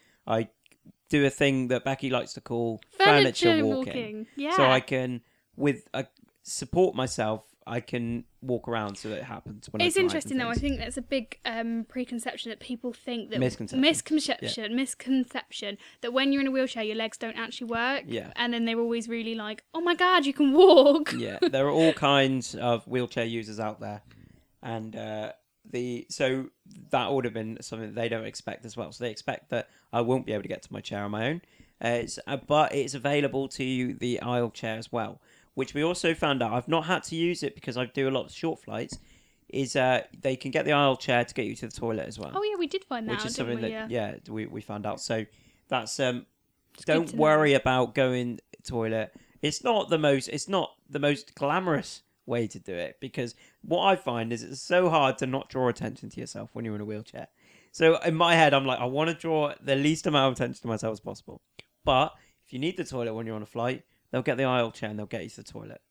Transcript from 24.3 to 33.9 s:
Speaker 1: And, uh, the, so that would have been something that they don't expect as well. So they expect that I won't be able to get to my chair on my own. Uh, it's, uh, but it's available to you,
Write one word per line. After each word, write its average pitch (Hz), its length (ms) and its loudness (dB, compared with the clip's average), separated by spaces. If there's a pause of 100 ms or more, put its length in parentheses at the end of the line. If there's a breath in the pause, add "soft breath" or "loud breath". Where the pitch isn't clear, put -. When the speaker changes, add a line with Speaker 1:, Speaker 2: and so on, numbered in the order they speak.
Speaker 1:
And, 110 340 -8
uh, 110 360 -8 (380)
the, 123 400 -6
so 131 400 -2 (400)
that 120 200 0
would 135 140 0
have 113 80 -4
been 110 300 -6
something 110 320 -10
that 113 60 -8
they 117 100 0
don't 113 160 -4
expect - 400 -12
as 107 100 -18
well. 101 160 -10
So 120 120 -10
they 117 60 -4
expect - 400 -10
that 117 200 -4 (200 soft breath)
I 117 120 0
won't 127 240 0
be 110 60 -6
able 101 100 -4
to - 60 -12
get - 160 -10
to - 80 -20
my 101 80 -12
chair 101 240 -8
on 104 80 -6
my 113 160 -2
own. 170 140 -6 (400 soft breath)
Uh, 117 60 -2
it's, 120 380 -4
uh, 139 100 -4
but 147 380 2
it's 139 180 -2
available 135 560 0
to - 160 -6
you, 127 300 -2